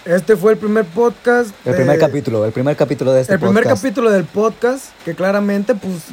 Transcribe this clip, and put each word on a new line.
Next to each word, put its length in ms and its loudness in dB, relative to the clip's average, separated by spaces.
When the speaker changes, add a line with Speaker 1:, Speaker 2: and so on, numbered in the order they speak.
Speaker 1:
Este 280 2
fue 180 2
el 60 0
primer 280 0
podcast 680 -2
Speaker 2:
El 60 -2
Speaker 1:
de 40 0
Speaker 2:
primer 220 2
capítulo, 480 0
el 60 -2
primer 220 -2
capítulo 380 0
de 80 4
este 140 0
Speaker 1:
el 40 0
primer 260 2
Speaker 2:
podcast. 180 2
Speaker 1:
capítulo 280 0
del 140 2
podcast, 680 -2
que 100 -6
claramente, 600 -2
pues, 380 -8